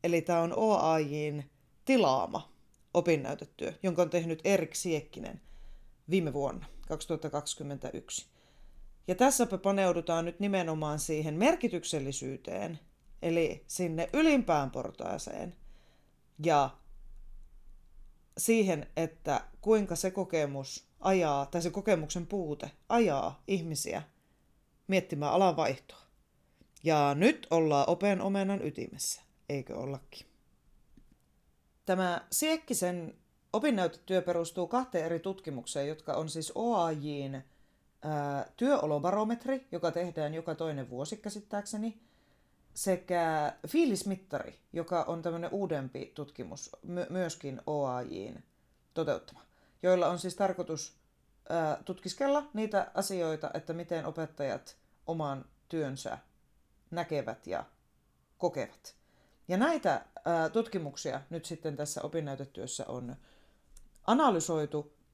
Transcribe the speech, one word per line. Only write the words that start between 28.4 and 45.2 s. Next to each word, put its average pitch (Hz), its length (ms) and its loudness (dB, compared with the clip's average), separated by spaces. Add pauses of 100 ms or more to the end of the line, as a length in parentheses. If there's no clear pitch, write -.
ytimessä, - 560 -6 (260)
eikö - 280 -6
ollakin? - 500 -10 (1600)
Tämä 185 460 0
Siekkisen 226 840 0 (380)
opinnäytetyö 185 680 2
perustuu 170 440 -2
kahteen 240 380 0
eri 165 160 -2
tutkimukseen, 147 680 -6
jotka 156 240 -6
on 160 160 -2
siis 156 260 -6
O 233 200 2
A 170 180 4
J:n, 143 420 -4 (680)
ää, 143 540 -2
työolobarometri, 226 1160 2
joka 170 180 0
tehdään 160 440 -2
joka 165 200 -4
toinen 143 360 -4
vuosi 143 260 -6
käsittääkseni, 208 840 -6 (760)
sekä 170 840 2 (120)
fiilismittari, 196 880 0 (140)
joka 165 300 -2
on 170 200 -2